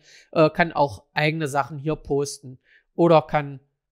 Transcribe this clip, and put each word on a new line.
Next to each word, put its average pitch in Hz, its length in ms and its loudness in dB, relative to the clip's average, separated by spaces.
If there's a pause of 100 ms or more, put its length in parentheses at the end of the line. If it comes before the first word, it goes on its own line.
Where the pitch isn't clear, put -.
(320)
äh, 156 200 4
kann 170 200 0
auch - 420 -2
eigene 156 340 -2
Sachen 139 320 -4
hier 151 160 -4
posten 139 640 -6 (340)
oder 170 300 6
kann 143 360 -6 (320)